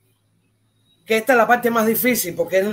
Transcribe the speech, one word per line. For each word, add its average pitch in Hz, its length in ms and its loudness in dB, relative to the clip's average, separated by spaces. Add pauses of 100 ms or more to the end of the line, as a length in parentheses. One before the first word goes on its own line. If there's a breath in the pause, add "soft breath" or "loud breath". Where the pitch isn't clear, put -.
(1040)
que 220 140 0
esta 233 160 0
es - 20 4
la 247 100 4
parte 233 240 0
más 226 160 0
difícil, 226 480 -2
porque 170 260 0
es, 196 120 -2